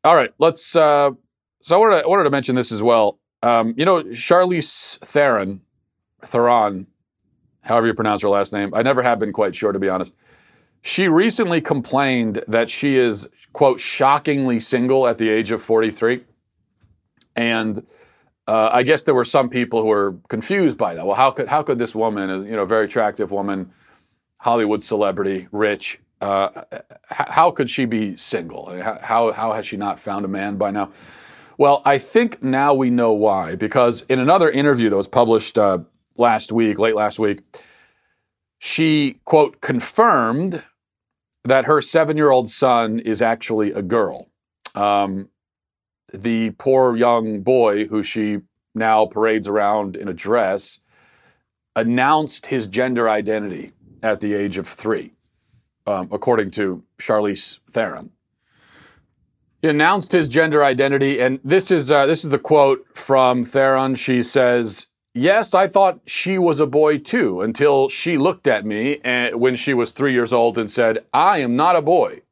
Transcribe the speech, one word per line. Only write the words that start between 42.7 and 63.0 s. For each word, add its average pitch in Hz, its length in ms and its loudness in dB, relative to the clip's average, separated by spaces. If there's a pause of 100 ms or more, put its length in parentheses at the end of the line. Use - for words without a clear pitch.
is 110 200 -4
actually 113 520 0
a 104 100 -6
girl." 98 460 -2 (480)
Um, 101 520 -2 (840)
the 113 380 -2
poor 131 440 2
young 113 440 0
boy 107 460 2
who 107 160 -4
she 107 360 -4 (360)
now 110 320 2
parades 110 420 -2
around 101 480 -2
in 101 120 -10
a 90 60 -8
dress 98 640 -4 (1000)
announced 131 680 0
his 120 200 -4
gender 117 420 -2
identity 104 640 -4 (300)
at 107 180 -2
the 104 140 -4
age 101 240 -4
of 92 80 -10
three, - 460 -6 (720)
um, 92 260 -4
according 107 400 0
to 95 300 -4 (160)
Charlize 104 600 -4 (120)
Theron. - 400 -6 (1500)
He 160 80 0
announced 165 440 0
his 160 160 2
gender 151 340 2
identity, 139 580 2
and 131 220 0
this 185 280 0
is, 147 200 0
uh, 139 160 4
this 127 160 0
is 151 80 -8
the 139 80 0
quote 139 540 2
from 127 520 2